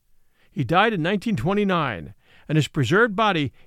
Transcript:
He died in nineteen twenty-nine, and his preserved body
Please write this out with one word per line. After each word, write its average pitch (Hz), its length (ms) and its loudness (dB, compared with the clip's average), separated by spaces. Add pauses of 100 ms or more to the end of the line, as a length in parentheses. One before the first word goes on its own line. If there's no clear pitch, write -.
(500)
He 147 140 -4
died 190 280 2
in 175 100 -2
nineteen 190 340 -2
twenty-nine, 156 800 -2 (340)
and 151 80 0
his 147 100 2
preserved 180 480 2
body 185 380 0 (140)